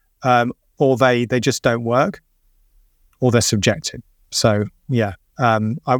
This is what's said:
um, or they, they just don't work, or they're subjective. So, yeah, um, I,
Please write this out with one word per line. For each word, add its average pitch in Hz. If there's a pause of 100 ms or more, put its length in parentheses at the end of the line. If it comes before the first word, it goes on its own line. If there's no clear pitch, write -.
(220)
um, 123 (260)
or 135
they, 123
they 127
just 120
don't 117
work, 131 (1000)
or 127
they're 113
subjective. 107 (300)
So, 104 (240)
yeah, 110 (240)
um, 113 (100)
I, 127